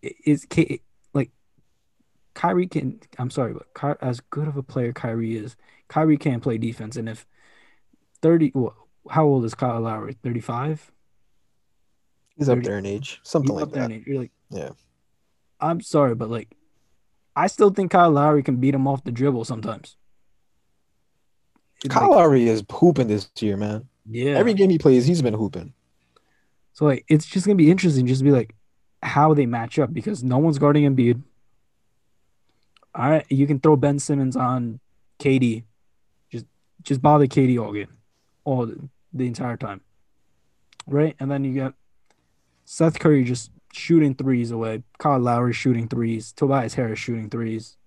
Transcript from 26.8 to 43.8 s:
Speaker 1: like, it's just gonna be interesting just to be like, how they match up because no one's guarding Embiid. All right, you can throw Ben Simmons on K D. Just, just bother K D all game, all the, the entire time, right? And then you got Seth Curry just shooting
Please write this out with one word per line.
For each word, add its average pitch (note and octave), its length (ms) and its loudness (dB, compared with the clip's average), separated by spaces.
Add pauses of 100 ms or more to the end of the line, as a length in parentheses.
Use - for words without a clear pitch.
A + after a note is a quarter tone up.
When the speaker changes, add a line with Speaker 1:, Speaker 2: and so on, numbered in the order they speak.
Speaker 1:
like, C3+ 220 0
it's D#3 180 4
just F#3 200 -4
gonna G3+ 100 2
be D#3+ 140 8
interesting E3+ 360 2
just C3 140 0
to C3+ 40 0
be C#3+ 60 6
like, B2+ 240 2 (480)
how D3+ 320 4
they C#3+ 100 2
match A#2 340 -4
up C3+ 140 0
because C3+ 320 -6
no B2+ 140 0
one's D3+ 200 2
guarding D3 260 4
Embiid. B2+ 380 2 (1700)
All C3 160 -2
right, D#3 180 2
you C#3 180 2
can C#3+ 140 -2
throw D#3 160 6
Ben C#3+ 220 0
Simmons C3+ 380 -2
on B2 440 -4 (380)
K C3+ 200 2
D. A#2 260 0 (640)
Just, A#2 160 -14 (360)
just C3+ 200 -4
bother D3 240 6
K C3 200 2
D B2+ 120 2
all G#2+ 140 -8
game, G#2 260 -12 (460)
all B2+ 200 -2
the, C3+ 240 -12 (240)
the B2+ 140 -4
entire B2 320 -8
time, G2+ 240 -12 (1040)
right? D3 340 0
And C3+ 100 -6
then C#3 140 -4
you C3 100 -4
got C3 200 -6 (920)
Seth D#3+ 340 0
Curry D3 260 4
just A#2+ 260 -6 (220)
shooting D3+ 440 2